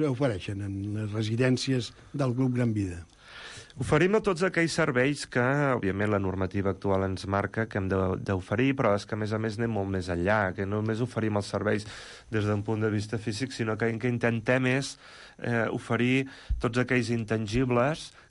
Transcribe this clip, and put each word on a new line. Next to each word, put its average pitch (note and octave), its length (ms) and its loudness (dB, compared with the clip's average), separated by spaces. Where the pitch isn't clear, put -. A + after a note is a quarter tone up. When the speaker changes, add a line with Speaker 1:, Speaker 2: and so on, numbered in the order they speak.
Speaker 1:
ofereixen A#2 560 0
en G2 140 -6
les G#2 220 -4
residències B2 800 0
del C3+ 240 0
Grup B2+ 220 2
Gran A#2+ 180 2
Vida? F#2 220 -2
Speaker 2:
Oferim F3 380 4
a - 20 6
tots F#3+ 240 2
aquells E3+ 320 2
serveis C#3 480 2
que, B2 220 0
òbviament, G2 340 0
la G2+ 80 4
normativa F#2+ 560 0
actual F#2+ 320 2
ens F#2+ 240 -4
marca G2+ 400 0
que G#2 80 -2
hem F#2+ 80 -2
de, F#2+ 120 2
d'oferir, G#2 480 0
però A2+ 220 2
és G2+ 100 -6
que, A2 80 -4
a G#2+ 60 -4
més G#2+ 100 -4
a G#2+ 80 -2
més, A2 160 -2
anem A#2 160 -2
molt G2 220 -2
més F#2 180 -2
enllà, F#2+ 400 2
que F#2+ 160 -4
no G#2 140 -2
només A2 200 -2
oferim A2 380 -2
els G2 160 -6
serveis G#2 320 0
des A2 160 -2
d'un G#2 240 0
punt A2 160 0
de A2 80 2
vista G#2 240 -2
físic, A2 400 -4
sinó A2 240 -2
que, A2+ 80 0
que B2 80 0
intentem A#2+ 600 2
és, - 240 -2
eh, A#2 320 0
oferir B2 540 0
tots A2+ 240 0
aquells A#2+ 320 2
intangibles A#2+ 920 0